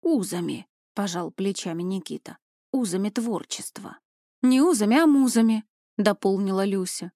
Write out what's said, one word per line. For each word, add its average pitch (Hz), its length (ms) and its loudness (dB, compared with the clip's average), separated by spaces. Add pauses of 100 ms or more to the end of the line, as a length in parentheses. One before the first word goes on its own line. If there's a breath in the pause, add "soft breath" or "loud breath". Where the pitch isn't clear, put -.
«Узами», 180 640 -2 (260)
пожал 175 380 -6
плечами 185 520 -6
Никита. 180 540 -8 (360)
«Узами 202 360 -2
творчества». - 880 -8 (420)
«Не 254 200 4
узами, 240 360 4
а 330 100 6
музами», 233 560 4 (340)
дополнила 196 680 0
Люся. 190 500 -6